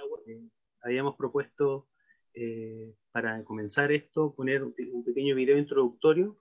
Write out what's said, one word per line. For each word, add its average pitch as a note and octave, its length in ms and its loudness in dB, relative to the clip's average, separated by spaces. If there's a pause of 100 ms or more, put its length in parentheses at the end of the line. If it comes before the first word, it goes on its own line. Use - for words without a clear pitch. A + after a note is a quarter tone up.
(280)
Eh, A3+ 220 -18 (320)
habíamos C3 340 -2
propuesto, C#3 720 -2 (480)
eh, A2+ 580 -10 (180)
para A2 320 -2
comenzar A2 480 -2
esto, D3+ 440 0
poner C3+ 280 0
un B2 80 -8
pe-, B2 220 -8
un A#2+ 100 -6
pequeño C3+ 320 0
video C3 220 6
introductorio, D3 840 2